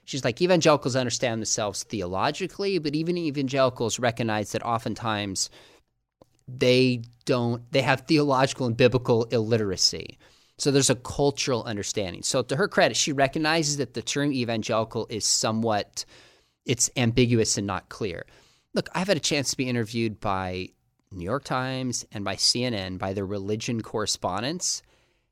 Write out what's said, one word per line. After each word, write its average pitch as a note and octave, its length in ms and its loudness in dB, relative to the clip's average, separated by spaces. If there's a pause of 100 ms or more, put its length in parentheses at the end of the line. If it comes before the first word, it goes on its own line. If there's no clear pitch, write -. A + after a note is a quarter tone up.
She's C3+ 200 -6
like, B2 180 0
"Evangelicals D3+ 540 4
understand A#2+ 440 0
themselves G#2 440 -4
theologically, D3 960 -2
but D3 160 -2
even E3 200 0
evangelicals C3+ 840 0
recognize A2+ 500 0
that - 160 -4
oftentimes G#2+ 840 -2 (1000)
they B2+ 540 4 (240)
don't, A#2+ 440 0
they C3+ 120 2
have B2+ 180 2
theological C#3 640 2
and A2+ 100 0
biblical A#2+ 500 4
illiteracy." G#2+ 920 0 (400)
So C#3 140 0
there's C#3 180 6
a A#2 60 4
cultural C3+ 680 0
understanding. G2+ 600 -6
So C3 180 0
to C3+ 140 -2
her G3 100 0
credit, D#3+ 300 2
she - 160 2
recognizes D3 640 2
that C3 180 -4
the A2 80 -6
term C#3+ 300 -2
evangelical A2+ 800 -2
is G#2+ 140 -4
somewhat, A2 800 0 (600)
it's - 320 0
ambiguous A#2 600 4
and G2+ 120 -2
not F#2 200 -6
clear. F2+ 380 -8 (460)
Look, - 240 -2
I've F#3 100 0
had G3 100 2
a C#3 40 -2 (100)
chance C#3+ 220 0
to - 40 -6
be C3 120 -2
interviewed A2+ 500 -2
by F#2 520 -4 (460)
New E2+ 80 -8
York B2+ 200 -4
Times C3 640 -4
and G2+ 140 -8
by G2 100 -4
C - 300 0
N B2 100 0
N F#2 220 -4
by F#2+ 160 -4
their G2+ 120 -2
religion G#2 580 -4
correspondents. G#2+ 1000 -4 (500)